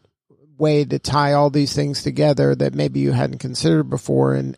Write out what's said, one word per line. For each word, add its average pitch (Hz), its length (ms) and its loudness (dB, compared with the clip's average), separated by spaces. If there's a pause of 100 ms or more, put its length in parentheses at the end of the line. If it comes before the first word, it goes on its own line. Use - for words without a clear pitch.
(580)
way 151 260 2
to 135 160 -4
tie 143 340 0
all 143 160 4
these 139 240 0
things 143 300 -4
together 143 520 2
that 131 180 -2
maybe 139 260 -2
you 139 140 0
hadn't 131 260 -2
considered 151 500 -2
before," 135 440 0
and, 131 240 -4